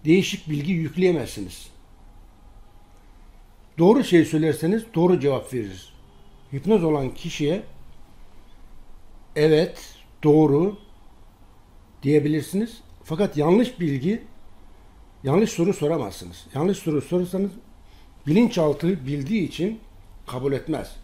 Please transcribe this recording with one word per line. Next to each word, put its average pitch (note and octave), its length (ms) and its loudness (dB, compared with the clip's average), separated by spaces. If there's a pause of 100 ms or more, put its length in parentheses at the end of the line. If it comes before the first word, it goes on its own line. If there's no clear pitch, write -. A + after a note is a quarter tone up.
Değişik F3 440 2
bilgi D3 220 -4
yükleyemezsiniz. D#3+ 960 -2 (2000)
Doğru G3+ 260 6
şey E3 220 4
söylerseniz D#3+ 580 0 (120)
doğru F3 240 4
cevap C3 340 -2
verir. G2 400 -10 (600)
Hipnoz F3+ 300 2
olan C#3+ 300 0
kişiye, E3 500 -4 (1700)
"Evet, D#3 600 2 (280)
doğru" D#3 540 4 (1300)
diyebilirsiniz. D3+ 760 0 (220)
Fakat F#3 340 -2
yanlış F3 420 2
bilgi, D#3+ 440 -2 (1000)
yanlış F#3 260 2
soru F3 240 0
soramazsınız. A#2+ 720 -6 (100)
Yanlış F#3 220 0
soru D3+ 240 -2
sorarsanız F#3 500 -4 (760)
bilinçaltı E3 800 2
bildiği D3 400 -2
için G#3+ 320 -6 (480)
kabul C3 260 -4
etmez. C#3 500 -6